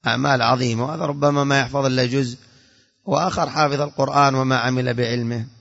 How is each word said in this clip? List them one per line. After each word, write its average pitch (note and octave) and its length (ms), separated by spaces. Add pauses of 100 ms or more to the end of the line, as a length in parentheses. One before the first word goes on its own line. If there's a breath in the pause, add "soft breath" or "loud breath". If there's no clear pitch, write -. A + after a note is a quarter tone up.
أعمال B2+ 360
عظيمة، A#2+ 420
وهذا D#3 180
ربما C#3+ 420
ما C#3 160
يحفظ C3+ 240
إلا B2+ 220
جزء، B2 320 (680 soft breath)
وآخر D#3+ 460
حافظ C#3+ 300
القرآن C#3 540
وما C3 220
عمل B2+ 380
بعلمه. A#2+ 520 (140)